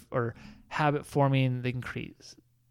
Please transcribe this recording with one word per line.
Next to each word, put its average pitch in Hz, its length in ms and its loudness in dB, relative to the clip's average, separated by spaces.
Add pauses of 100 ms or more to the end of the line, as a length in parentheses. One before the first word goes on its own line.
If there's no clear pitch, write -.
(120)
are 120 220 -2 (340)
habit 147 380 0
forming. 135 560 2
They 123 100 -2
can 123 100 -6
create - 380 -10
s-, - 160 -20 (340)